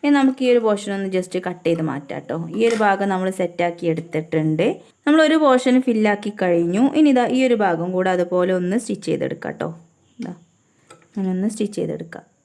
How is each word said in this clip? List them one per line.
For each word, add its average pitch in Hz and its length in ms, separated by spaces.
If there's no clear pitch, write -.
ഇനി 294 140
നമുക്ക് 262 280
ഈ - 60
ഒരു 240 120
പോർഷൻ 202 320
ഒന്ന് 196 200
just 185 180
കട്ട് 175 180
ചെയ്ത് 165 240
മാറ്റാം 139 380
ട്ടോ. 151 100
ഈ 220 100
ഒരു 226 160
ഭാഗം 196 280
നമ്മൾ 185 160
സെറ്റാക്കി 175 520
എടുത്തിട്ടുണ്ട്. 160 720
നമ്മൾ 302 200
ഒരു 311 180
പോർഷൻ 254 320
ഫില്ലാക്കി 214 540
കഴിഞ്ഞു. 175 440
ഇനി 302 140
ഇതാ 247 120
ഈ 254 120
ഒരു 240 160
ഭാഗം 170 320
കൂടെ 185 200
അതുപോലെ 180 440
ഒന്ന് 180 240
സ്റ്റിച്ച് - 260
ചെയ്തെടുക്കാം - 500
ട്ടോ. 160 100
ഇതാ 190 140
അങ്ങനെ 190 240
ഒന്ന് 190 180
സ്റ്റിച്ച് 208 260
ചെയ്തെടുക്കാം. 165 440